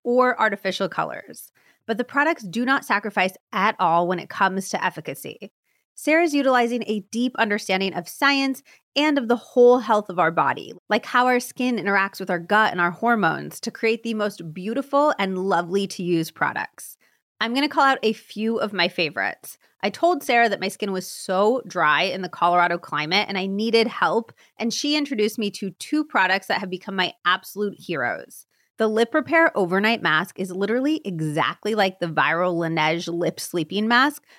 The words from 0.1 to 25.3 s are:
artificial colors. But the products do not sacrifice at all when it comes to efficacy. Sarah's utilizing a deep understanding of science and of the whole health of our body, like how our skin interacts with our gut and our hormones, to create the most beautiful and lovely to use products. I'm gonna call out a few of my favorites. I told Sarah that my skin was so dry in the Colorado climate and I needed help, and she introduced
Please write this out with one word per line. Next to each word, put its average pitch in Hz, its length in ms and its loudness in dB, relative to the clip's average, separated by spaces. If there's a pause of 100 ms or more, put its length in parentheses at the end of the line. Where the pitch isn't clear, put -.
artificial 196 480 0
colors. - 600 -8 (380)
But 220 100 -2
the 240 60 -4
products 294 400 0
do 214 220 -4
not 269 180 0
sacrifice 202 520 0 (180)
at 214 260 0
all 170 260 4
when 180 140 0
it - 80 -12
comes 190 420 -2
to 175 140 -4
efficacy. - 680 -8 (420)
Sarah's 311 380 2
utilizing 247 540 2
a 214 140 -2 (100)
deep 247 260 -2
understanding 202 560 0
of 175 140 -6
science 277 560 0 (320)
and 294 220 2
of 233 100 -2
the 240 80 4
whole 247 440 6
health 214 300 0
of 175 80 -4
our 165 140 4
body, 139 400 -2 (160)
like 214 180 -2
how 254 220 2
our 247 140 2
skin 247 340 -4
interacts 196 460 -2
with 185 80 -6
our 180 100 -2
gut 208 320 2
and 180 80 -4
our 175 100 2
hormones, 165 720 0
to 233 100 -8
create 226 340 -2
the 226 100 -4
most 202 400 -6
beautiful 269 680 0
and 190 180 -2
lovely 185 500 0
to 190 140 -12
use 165 300 0
products. - 680 -6 (440)
I'm 226 120 -2
gonna 277 140 2
call 285 160 2
out 269 180 4
a 220 120 2
few 220 480 -4
of 202 100 -2
my 180 160 0
favorites. 98 720 -4 (260)
I 208 60 -2
told 330 340 0
Sarah 233 240 4
that 208 140 -2
my 196 80 -2
skin 202 240 -6
was 185 120 -4
so 208 600 0
dry 160 360 2
in 190 180 -2
the 180 80 -8
Colorado 175 480 2
climate 156 500 -2
and 196 100 -4
I 190 100 -2
needed 214 400 2
help, 196 440 0 (260)
and 226 160 -2
she 294 220 -2
introduced 254 420 -2